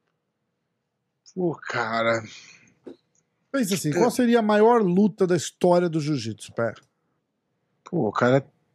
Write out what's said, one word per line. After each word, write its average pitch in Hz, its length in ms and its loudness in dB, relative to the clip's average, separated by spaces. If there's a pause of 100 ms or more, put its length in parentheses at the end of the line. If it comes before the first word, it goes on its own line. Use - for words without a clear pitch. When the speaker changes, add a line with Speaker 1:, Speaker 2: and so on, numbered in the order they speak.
(1400)
Speaker 1:
Pô, 175 200 -4
cara. 113 680 -4 (1300)
Speaker 2:
Pensa 202 240 -2
assim, 156 140 -4
Speaker 1:
Eu 156 100 -2
Speaker 2:
qual 226 120 2
seria 240 280 2
a 226 40 0
maior 214 380 4
luta 190 460 2
da 180 80 0
história 175 520 0
do 156 120 -2
jiu-jitsu, 135 540 -6
Pé? 117 200 -4 (1120)
Speaker 1:
Pô, 135 280 -4
cara, 127 340 2 (300)